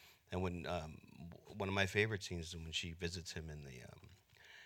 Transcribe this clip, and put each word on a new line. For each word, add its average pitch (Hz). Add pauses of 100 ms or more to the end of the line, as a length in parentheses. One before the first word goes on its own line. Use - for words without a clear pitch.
(320)
And 92
when, 87
um, 80 (320)
w-, -
one 98
of 98
my 98
favorite 104
scenes 85
is 87
when 82
she 87
visits 85
him 78
in 76
the, 64
um, - (560)